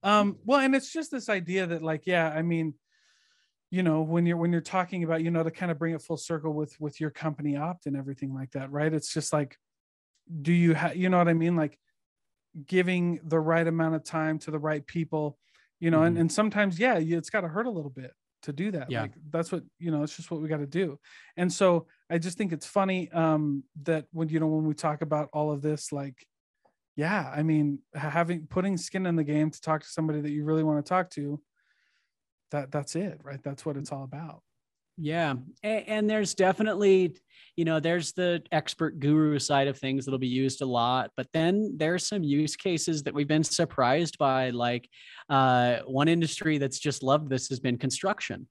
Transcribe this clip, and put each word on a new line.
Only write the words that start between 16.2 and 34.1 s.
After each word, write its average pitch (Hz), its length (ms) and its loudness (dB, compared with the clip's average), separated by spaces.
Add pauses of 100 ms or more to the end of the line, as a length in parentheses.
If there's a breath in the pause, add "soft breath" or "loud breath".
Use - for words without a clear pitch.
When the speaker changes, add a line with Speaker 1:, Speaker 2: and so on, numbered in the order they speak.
Speaker 1:
and 165 100 2
sometimes, 208 480 0
yeah, 240 180 4
you, 165 200 0
it's 160 120 -6
gotta 196 180 -2
hurt 196 200 -4
a - 40 -4
little 151 200 -8
bit 127 200 -14 (320)
to 151 100 -8
do 185 180 -4
that. 147 180 -6
Speaker 2:
Yeah. 117 120 -2
Speaker 1:
Like, 107 120 -6 (160)
that's 165 220 -4
what, 175 120 -6 (160)
you 170 120 -4
know, 147 120 0
it's 151 120 -8
just - 160 -12
what 160 100 -6
we 156 80 -6
gotta 151 180 -2
do. 151 320 -4 (380 loud breath)
And 175 160 0
so 175 340 4 (220 soft breath)
I 170 80 0
just 170 200 -4
think 196 160 -2
it's 156 120 -8
funny, 190 460 0
um, 151 520 2 (200)
that 156 280 -2
when, 165 180 -4
you 160 100 0
know, 156 80 2
when 156 180 0
we 151 80 0
talk 151 280 -4
about 151 320 -2
all 151 180 0
of 143 100 -4
this, 151 300 -4
like, 139 340 -8 (680)
yeah, 156 380 0
I 151 100 -2
mean, 147 360 2 (160)
ha-, 151 140 -4
having, 165 380 -2
putting 185 300 0
skin 190 280 -4
in 175 100 0
the 160 80 2
game 151 280 0
to - 100 -18
talk 156 220 -2
to - 60 -20
somebody 156 320 -2
that 147 100 -4
you 147 120 -2
really 156 200 2
wanna 151 180 2
talk 180 300 -2
to, 147 300 -8 (1120)
that, 139 200 -6
that's 143 240 -6
it, 170 280 -6
right? 139 200 -12
That's 139 220 -10
what 147 120 -4
it's 139 140 -8
all 139 120 -8
about. 143 380 -14 (560)